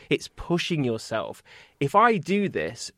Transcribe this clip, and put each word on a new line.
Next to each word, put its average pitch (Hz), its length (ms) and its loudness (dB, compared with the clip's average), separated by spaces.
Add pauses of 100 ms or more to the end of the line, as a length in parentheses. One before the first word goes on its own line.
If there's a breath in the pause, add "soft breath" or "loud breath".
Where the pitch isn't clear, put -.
(100)
It's - 240 0
pushing 170 480 -2
yourself. 113 580 -4 (380 soft breath)
If 139 160 -2
I 226 220 6
do 190 320 0
this 85 500 -6